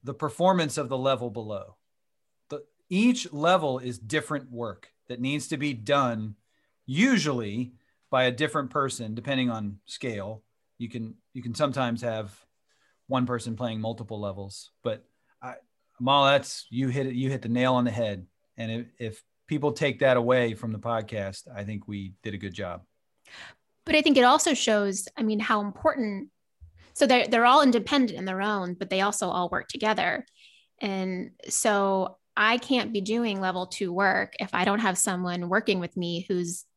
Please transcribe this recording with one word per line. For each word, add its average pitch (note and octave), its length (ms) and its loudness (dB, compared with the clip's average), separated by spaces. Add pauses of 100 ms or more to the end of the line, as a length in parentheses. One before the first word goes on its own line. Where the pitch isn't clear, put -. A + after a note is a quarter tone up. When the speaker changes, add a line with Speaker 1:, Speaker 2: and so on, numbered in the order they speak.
Speaker 1:
the C3+ 100 -10
performance E3+ 640 2
of C#3 120 -4
the C3+ 80 -2
level B2+ 320 0
below. G#2 480 -10 (720)
The, D3 140 -10 (260)
each A3+ 420 2
level D3+ 480 2
is B2 200 -8
different D3 520 -4
work A#2 400 -10 (160)
that A#2+ 140 -8
needs C#3 260 -2
to D#3 100 -4
be C#3+ 160 -2
done, A2+ 600 0 (500)
usually C3 880 0 (380)
by B2+ 140 4
a B2+ 80 4
different C#3+ 380 -2
person, B2 460 -4
depending B2+ 340 -2
on G#2 360 -6
scale. G#2+ 580 -8 (340)
You A#2 120 -8
can, A2+ 260 -10 (180)
you B2+ 80 -12
can A#2 140 -8
sometimes B2+ 460 0
have A2 360 -6 (680)
one B2+ 180 0
person A#2 300 -4
playing A2+ 240 -4
multiple A2+ 400 -8
levels, G2 520 -10 (120)
but A2+ 220 -6 (360)
I, B2+ 140 -12 (460)
Amal, C#3 240 6
that's, - 440 2
you B2+ 200 -2
hit C3+ 180 -2
it, C3 60 -6
you C3 160 -2
hit C3+ 140 -4
the A#2+ 40 -6
nail B2+ 280 2
on B2 100 2
the A#2+ 60 0
head. G#2 340 -4 (320)
And A2+ 140 -8
if, A#2 160 -8 (100)
if A2 260 -10 (260)
people D3 240 0
take C#3+ 260 -2
that C3 160 6
away A#2+ 380 4
from A2 180 -6
the A2 60 -4
podcast, G#2 760 -6
I G2+ 100 -8
think G2+ 240 -8
we G2 260 -8 (100)
did G#2 120 -6
a - 20 -8
good F#2+ 160 -8
job. F2+ 300 -8 (1000)
Speaker 2:
But D#4 120 0
I D4+ 80 6
think D4 120 8
it C4 80 8
also D4 300 6
shows, G3+ 540 0 (100)
I A#3 60 -2
mean, G#3+ 160 2
how G#3+ 220 0
important, G#3+ 680 -2 (640)
so C#4+ 140 4
they're, B3 200 6
they're A#3 200 4
all C#4 160 8
independent A#3+ 560 4
in F#3 60 -6
their F#3+ 180 -2
own, G3 320 -2
but F#3 160 -8
they F#3+ 100 2
also G3+ 260 0
all F3 220 -2
work - 180 -4
together. G#3+ 560 0 (560)
And F#3+ 520 -4 (180)
so G3 680 2 (200)
I A3+ 220 4
can't A#3+ 340 -2
be G3+ 80 -2
doing G#3+ 400 -2
level F#3 240 -2
two F#3 260 -6
work F#3+ 480 0
if F#3 140 -6
I F#3 120 0
don't G3+ 140 2
have F#3+ 200 0
someone F3+ 500 -2
working G3 300 2
with F3 180 -6
me E3+ 300 -4
who's F3 380 -4 (120)